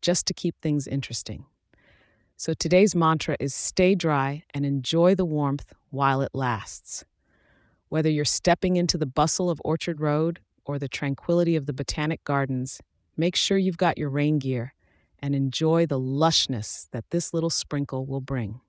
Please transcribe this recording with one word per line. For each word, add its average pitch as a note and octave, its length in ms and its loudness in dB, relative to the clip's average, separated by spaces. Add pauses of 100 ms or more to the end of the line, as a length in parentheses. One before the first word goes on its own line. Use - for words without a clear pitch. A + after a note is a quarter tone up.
just - 240 0
to F#3 60 -2
keep - 280 -4
things D3 260 0
interesting. - 580 -8 (920)
So - 160 -4
today's F3+ 400 6
mantra D#3+ 460 2
is C#3 160 -4
stay F#3 400 4
dry D3 480 0 (100)
and C#3+ 140 0
enjoy E3 480 4
the F3+ 100 0
warmth D3 480 -2 (160)
while C3+ 320 2
it C#3 140 -2
lasts. - 680 -6 (840)
Whether D#3 220 2
you're D3 120 0
stepping F3 520 2
into F3 240 2
the D3 80 0
bustle D#3+ 420 2
of D#3 160 -2
Orchard D#3+ 340 -2
Road D#3 400 0 (240)
or C#3+ 140 -6
the C#3 100 -6
tranquility E3+ 680 0
of C#3+ 100 -2
the C#3 80 -4
Botanic D3+ 500 -4
Gardens, C3 560 -2 (380)
make E3+ 180 0
sure - 220 0
you've F#3 200 0
got F3 200 2
your D3 120 -2
rain D3 280 2
gear C3 380 -4 (420)
and C#3+ 160 -4
enjoy D#3+ 540 2
the C#3+ 120 -2
lushness C3 920 0
that - 180 -10
this - 240 -4
little E3 160 0
sprinkle C#3 560 -4
will C3+ 160 -6
bring. B2 480 -6